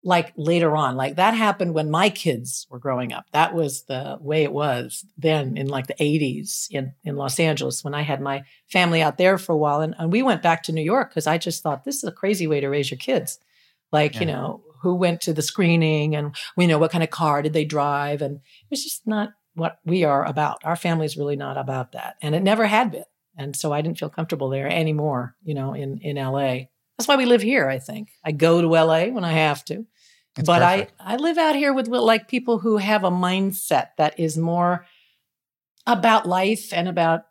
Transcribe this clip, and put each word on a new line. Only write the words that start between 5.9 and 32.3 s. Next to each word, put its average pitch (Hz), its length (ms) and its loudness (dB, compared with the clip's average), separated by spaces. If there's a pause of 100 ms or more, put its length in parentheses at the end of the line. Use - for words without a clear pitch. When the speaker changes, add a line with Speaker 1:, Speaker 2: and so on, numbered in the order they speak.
Speaker 1:
eighties 147 680 -2
in, 135 220 -6 (100)
in 143 140 -6
Los 139 240 -4
Angeles 139 420 0
when 143 120 -6
I 147 80 -2
had 143 180 -4
my 139 240 -6 (260)
family 170 320 4
out 147 160 0
there 185 200 4
for 180 140 -4
a 160 60 2
while. 147 220 2
And, 160 180 -2
and 165 140 0
we 233 100 2
went 214 180 2
back 165 220 2
to 170 100 -6
New 160 120 -2
York 233 280 0
'cause 160 140 -2
I 160 100 2
just 165 280 -6
thought, 139 200 -4
"This 277 120 -6
is - 80 -8
a - 80 -6
crazy 190 340 -2
way 147 140 0
to 139 80 -2
raise 143 240 -2
your 135 60 -10
kids." - 420 -4 (500)
Like, 151 240 2
you - 120 -6
Speaker 2:
Yeah. 151 80 -2
Speaker 1:
know, 139 280 -8 (200)
who 180 120 2
went 175 280 0
to 170 100 -4
the 156 100 -2
screening 156 720 2
and, 147 200 -4 (220)
you 175 120 4
know, 156 100 4
what 160 140 2
kind 170 100 0
of 160 80 -2
car 147 320 0
did 156 100 -2
they 156 120 0
drive? 143 580 -2
And 143 140 -6
it - 340 -20
was 277 140 -6
just - 220 -10
not 214 240 -2 (240)
what 165 300 -4
we 175 200 2
are 143 200 2
about. 147 400 -4
Our 165 120 -2
family's 160 400 -2
really 147 200 -4
not 139 220 -8
about 131 340 -6
that. - 300 -12
And 151 140 -2
it 185 80 2
never 220 220 2
had 214 260 2
been. - 120 -12 (320)
And 139 200 -10
so 151 160 -2
I 151 100 0
didn't 165 160 -4
feel 151 120 -6
comfortable 147 380 -4
there 135 200 -2
anymore, 151 760 -2
you 151 120 -6
know, 139 200 -6
in, 139 240 -8
in 147 180 -6
L 135 220 -4
A. 131 320 -2 (260)
That's 240 120 -6
why 277 80 6
we 262 100 2
live 240 160 6
here, 214 260 0
I 135 100 -2
think. 214 320 -12 (140)
I 160 80 -2
go 165 280 4
to 165 160 4
L 160 160 6
A 170 180 2
when 226 140 -4
I 170 80 0
have 156 340 2
to. 214 180 -8 (520)
Speaker 2:
It's 160 100 -2
Speaker 1:
But 175 160 6
I, 180 180 6
Speaker 2:
perfect. - 200 -8
Speaker 1:
I 196 160 -6
live 311 220 0
out 311 180 4
here 285 160 2
with, 254 160 0
with, 240 140 0
like, 220 260 2
people 240 300 0